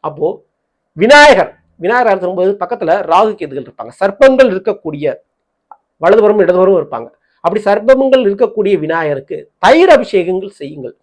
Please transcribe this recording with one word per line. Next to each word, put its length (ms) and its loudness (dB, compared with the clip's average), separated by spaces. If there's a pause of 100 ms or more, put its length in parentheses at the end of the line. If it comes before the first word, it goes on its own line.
அப்போ 240 -6 (680)
விநாயகர், 540 4 (320)
விநாயகர் 300 0
இருக்கும்போது 380 -2 (120)
பக்கத்துல 360 -4 (120)
ராகு 280 2
கேதுகள் 280 -12
இருப்பாங்க, 340 -18
சர்ப்பங்கள் 520 4
இருக்கக்கூடிய 600 -6 (880)
வலதுபுறம் 400 2
இடதுபுறம் 380 2
இருப்பாங்க. 280 -12 (340)
அப்படி 240 -2
சர்ப்பங்கள் 600 2
இருக்கக்கூடிய 480 -2 (100)
விநாயகருக்கு 520 -6 (280)
தயிர் 300 4
அபிஷேகங்கள் 680 -4
செய்யுங்கள் 420 -14